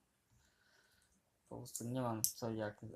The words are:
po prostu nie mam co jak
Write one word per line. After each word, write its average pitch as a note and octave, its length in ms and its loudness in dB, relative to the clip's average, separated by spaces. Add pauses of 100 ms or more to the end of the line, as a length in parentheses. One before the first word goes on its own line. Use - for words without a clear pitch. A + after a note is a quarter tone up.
(1500)
po A#2 80 -8
prostu A#2+ 260 -6
nie B2 180 2
mam A#2 200 2
co A2+ 300 2
jak G#2+ 300 0 (140)